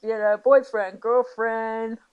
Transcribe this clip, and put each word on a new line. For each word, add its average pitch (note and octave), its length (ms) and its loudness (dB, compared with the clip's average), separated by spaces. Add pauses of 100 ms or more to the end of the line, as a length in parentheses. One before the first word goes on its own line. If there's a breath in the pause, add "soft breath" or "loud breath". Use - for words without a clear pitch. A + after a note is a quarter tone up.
you G#3+ 60 -6
know, G#3+ 340 0
boyfriend, A3+ 560 2
girlfriend, A3+ 1000 -4 (140)